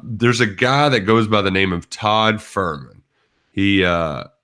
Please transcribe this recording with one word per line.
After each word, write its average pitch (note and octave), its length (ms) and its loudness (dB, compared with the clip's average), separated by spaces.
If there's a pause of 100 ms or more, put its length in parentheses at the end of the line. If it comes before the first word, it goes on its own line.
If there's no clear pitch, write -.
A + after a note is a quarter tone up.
there's A2+ 380 0
a A#2+ 60 2
guy B2+ 420 0
that B2+ 120 0
goes A2 280 2
by G#2 140 2
the F#2+ 80 0
name F#2+ 240 0
of F2 160 -8
Todd A2 500 -2
Furman. D2+ 600 -8 (480)
He, G2 340 2
uh, E2 400 -2 (200)